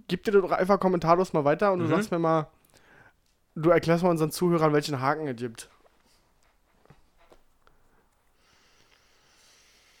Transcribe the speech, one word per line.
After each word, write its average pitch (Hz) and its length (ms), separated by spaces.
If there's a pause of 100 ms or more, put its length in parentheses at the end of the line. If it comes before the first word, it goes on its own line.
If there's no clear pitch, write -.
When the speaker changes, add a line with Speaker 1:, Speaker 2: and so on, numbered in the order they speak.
Speaker 1:
geb 170 160
dir 220 80
das 196 100
doch 165 80
einfach 185 300
kommentarlos 180 520
mal 156 120
weiter 170 280
und 180 80
du 165 40
Speaker 2:
Mhm. 156 60
Speaker 1:
sagst 196 200
mir 175 80
mal, 160 300 (1040)
du 160 160
erklärst 170 320
mal 180 80
unseren 160 220
Zuhörern, 165 400
welchen 147 280
Haken 151 280
es 123 80
gibt. 117 320 (4000)